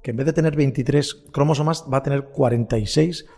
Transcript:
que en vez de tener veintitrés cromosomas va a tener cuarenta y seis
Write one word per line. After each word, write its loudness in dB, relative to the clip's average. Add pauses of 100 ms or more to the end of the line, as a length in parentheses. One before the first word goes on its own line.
que -6
en -6
vez -4
de 0
tener 2
veintitrés 0 (200)
cromosomas 0
va 0
a -2
tener -2
cuarenta 0
y -2
seis 0 (120)